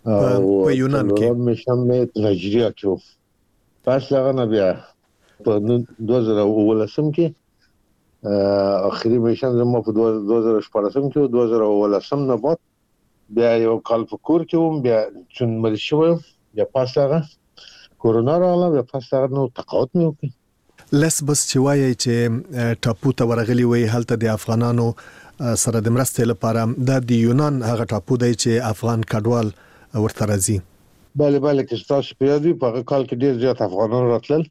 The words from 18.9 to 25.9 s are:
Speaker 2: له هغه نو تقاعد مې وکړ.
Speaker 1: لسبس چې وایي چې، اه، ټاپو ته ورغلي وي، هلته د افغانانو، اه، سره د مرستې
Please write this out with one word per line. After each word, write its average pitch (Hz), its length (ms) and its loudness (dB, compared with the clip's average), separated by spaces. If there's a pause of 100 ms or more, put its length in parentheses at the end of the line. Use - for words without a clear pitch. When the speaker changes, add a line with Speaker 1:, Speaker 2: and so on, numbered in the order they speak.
Speaker 2:
له 135 60 0
هغه 131 160 0
نو 135 140 0
تقاعد 120 480 -4
مې 170 100 2
وکړ. 151 220 -6 (640)
Speaker 1:
لسبس 147 480 0 (100)
چې - 60 -2
وایي 135 380 2
چې، 120 200 -2 (400)
اه، 117 200 -2
ټاپو 120 380 -2
ته 127 120 0
ورغلي 117 400 0
وي، 120 240 2
هلته 120 280 -2
د 107 80 -2
افغانانو، 117 680 0
اه، - 600 -8
سره 113 260 -2
د 107 80 -2
مرستې 123 340 0 (100)